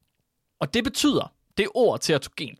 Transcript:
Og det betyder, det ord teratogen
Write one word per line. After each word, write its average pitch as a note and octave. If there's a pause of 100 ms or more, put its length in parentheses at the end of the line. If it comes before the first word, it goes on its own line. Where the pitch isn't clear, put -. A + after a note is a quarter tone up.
(600)
Og D3+
det A3+
betyder, B3+ (220)
det G#3+
ord A3+
teratogen -